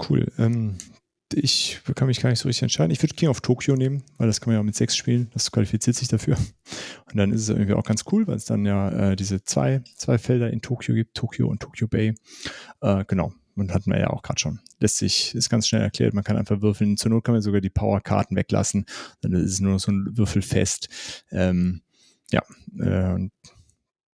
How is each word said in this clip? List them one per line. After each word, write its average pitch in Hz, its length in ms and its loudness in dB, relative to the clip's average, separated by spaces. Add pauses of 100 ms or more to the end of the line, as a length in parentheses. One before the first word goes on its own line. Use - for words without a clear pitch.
cool. - 280 0
Ähm, 113 400 0 (560)
ich - 480 -2 (140)
kann 135 120 0
mich 123 140 0
gar 127 80 2
nicht 120 100 2
so - 80 -4
richtig 123 160 -2
entscheiden. 147 280 0
Ich - 100 -2
würd - 160 0
King 165 120 2
of 123 120 0
Tokyo 127 340 0
nehmen, 135 280 0 (140)
weil 117 100 2
das 104 120 0
kann - 100 -4
man 113 60 4
ja 107 60 2
auch 104 40 0
mit 107 100 -2
sechs - 200 0
spielen. 120 380 0
Das - 180 -4
qualifiziert 110 440 0
sich 123 120 -4
dafür. 101 300 0
Und - 800 -8
dann 101 160 4
ist 113 80 0
es 107 80 -2
irgendwie 101 240 2
auch 107 100 2
ganz 110 280 -2
cool, 208 160 2
weil 135 100 -2
es 110 80 -10
dann 104 200 0
ja, 98 460 2
äh, 95 40 2
diese 98 280 -2
zwei, 135 380 0 (160)
zwei 127 200 2
Felder 120 340 0
in 117 100 -4
Tokio - 340 -2
gibt, 113 200 -2
Tokio - 320 -2
und 104 140 -4
Tokyo - 260 -6
Bay. 110 260 2 (680)
Äh, - 260 4
genau. 92 260 0 (220)
Und 95 180 -2
hatten 95 180 0
wir - 80 2
ja - 120 0
auch - 100 -4
grad - 180 -4
schon. - 200 -4 (200)
Lässt - 180 2
sich, - 360 -2
ist 117 160 -2
ganz 113 180 2
schnell 110 140 2
erklärt. 107 320 2
Man 101 100 0
kann 110 140 0
einfach 104 240 0
würfeln. 104 340 2
Zur 113 140 0
Not 110 140 2
kann 120 100 2
man 113 80 4
sogar 101 180 2
die 95 120 0
Powerkarten 101 640 0
weglassen. 101 480 0 (360)
Dann 87 120 0
ist 90 200 2
es 92 60 -2
nur 98 140 2
noch 95 60 2
so 101 120 -2
ein 98 240 -2
Würfelfest. 98 720 0 (440)
Ähm, 90 500 2 (500)
ja, - 120 2 (360)
äh, 95 360 0
und 92 160 -4 (880)